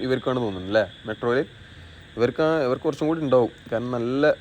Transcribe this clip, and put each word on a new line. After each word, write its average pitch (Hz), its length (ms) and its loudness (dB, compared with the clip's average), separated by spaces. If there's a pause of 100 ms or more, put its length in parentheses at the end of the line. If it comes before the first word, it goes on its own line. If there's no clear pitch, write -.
ഇവർക്കാണ് 127 380 0
തോന്നുന്നത് 95 260 -6
അല്ലേ, 107 160 2 (220)
മെട്രോയിൽ 120 340 -2 (760)
ഇവർക്ക്, 123 300 0 (180)
ഇവർക്ക് 127 220 -2
കുറച്ചും 151 220 -2
കൂടി 160 180 0
ഉണ്ടാവും. 123 240 4 (180)
കാരണം 120 280 -4
നല്ല 131 440 2